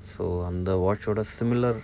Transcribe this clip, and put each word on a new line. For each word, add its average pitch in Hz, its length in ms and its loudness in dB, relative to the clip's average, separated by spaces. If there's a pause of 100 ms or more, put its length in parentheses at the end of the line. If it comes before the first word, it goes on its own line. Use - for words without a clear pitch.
(160)
So, 87 300 -2
அந்த 90 300 0
வாட்சோட 101 480 2 (140)
சிமிலர் 120 460 2